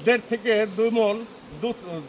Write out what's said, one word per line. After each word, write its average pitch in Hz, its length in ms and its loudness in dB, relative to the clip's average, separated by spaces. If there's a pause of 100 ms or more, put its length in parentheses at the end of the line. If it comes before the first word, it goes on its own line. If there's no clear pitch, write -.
দেড় 233 240 4
থেকে 220 360 2 (120)
দুই 226 120 4
মণ, 226 360 2 (360)
দু-, 180 480 -6